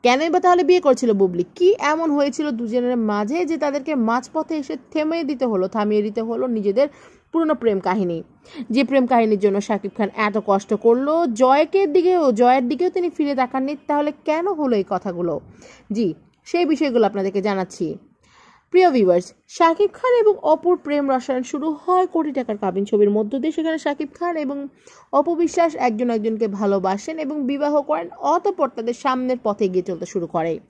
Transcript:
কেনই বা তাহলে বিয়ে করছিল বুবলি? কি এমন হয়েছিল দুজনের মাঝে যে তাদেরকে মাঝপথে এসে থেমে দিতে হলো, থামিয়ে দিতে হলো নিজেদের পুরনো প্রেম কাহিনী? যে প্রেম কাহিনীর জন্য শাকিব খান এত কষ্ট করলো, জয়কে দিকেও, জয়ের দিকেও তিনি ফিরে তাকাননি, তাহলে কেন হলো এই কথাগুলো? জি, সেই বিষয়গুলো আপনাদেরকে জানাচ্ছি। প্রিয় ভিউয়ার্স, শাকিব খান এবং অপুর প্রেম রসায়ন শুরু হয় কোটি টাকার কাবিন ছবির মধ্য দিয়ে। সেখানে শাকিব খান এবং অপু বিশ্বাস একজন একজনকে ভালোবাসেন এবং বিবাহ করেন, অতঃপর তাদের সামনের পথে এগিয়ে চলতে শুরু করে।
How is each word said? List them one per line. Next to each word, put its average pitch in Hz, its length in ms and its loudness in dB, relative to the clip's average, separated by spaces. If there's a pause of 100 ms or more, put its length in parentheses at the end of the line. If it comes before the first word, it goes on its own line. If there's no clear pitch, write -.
কেনই 269 260 2
বা 359 100 2
তাহলে 359 240 4
বিয়ে 359 160 6
করছিল 254 340 2
বুবলি? 185 300 2 (120)
কি 381 240 4
এমন 311 320 0
হয়েছিল 285 400 0
দুজনের 240 460 -2
মাঝে 214 480 -2
যে 320 120 -4
তাদেরকে 285 380 -4
মাঝপথে 254 600 -2
এসে 302 220 -6 (140)
থেমে 320 320 -2
দিতে 262 220 -4
হলো, 190 220 0
থামিয়ে 208 340 0
দিতে 214 200 -4
হলো 233 260 -4
নিজেদের 220 400 0 (440)
পুরনো 311 240 0
প্রেম 214 240 -2
কাহিনী? 180 440 -2 (460)
যে 254 140 2
প্রেম 262 240 2
কাহিনীর 226 320 2
জন্য 196 220 2
শাকিব 202 360 -4
খান 202 180 -2
এত 208 300 -2
কষ্ট 202 280 0
করলো, 269 600 2
জয়কে 294 540 4
দিকেও, 339 440 4
জয়ের 240 360 4
দিকেও 311 220 0
তিনি 359 200 -2
ফিরে 285 260 -2
তাকাননি, 262 400 -2 (120)
তাহলে 294 240 0 (140)
কেন 339 280 -2
হলো 285 220 0
এই 202 140 0
কথাগুলো? 175 500 -4 (520)
জি, 202 220 -2 (320)
সেই 349 200 0
বিষয়গুলো 269 400 2
আপনাদেরকে 196 360 -2
জানাচ্ছি। 185 560 -4 (720)
প্রিয় 359 200 6
ভিউয়ার্স, 180 420 2 (140)
শাকিব 339 460 2
খান 494 260 0
এবং 427 220 4
অপুর 320 360 2
প্রেম 294 320 -2
রসায়ন 254 340 -2
শুরু 302 420 -6
হয় 370 220 2
কোটি 311 240 0
টাকার 247 260 -4
কাবিন 196 280 -2
ছবির 208 240 4
মধ্য 214 300 0
দিয়ে। 302 120 -2
সেখানে 320 260 -4
শাকিব 294 300 -4 (120)
খান 339 180 -4
এবং 285 300 -6 (460)
অপু 294 220 2
বিশ্বাস 330 400 0
একজন 247 340 -2
একজনকে 220 380 -2
ভালোবাসেন 196 720 -2
এবং 294 260 -6
বিবাহ 285 360 0
করেন, 302 360 -4
অতঃপর 330 520 0
তাদের 240 240 -6
সামনের 254 500 -2
পথে 208 220 -2
এগিয়ে 185 180 0
চলতে 180 220 -8
শুরু 170 220 -6
করে। 165 320 -4 (100)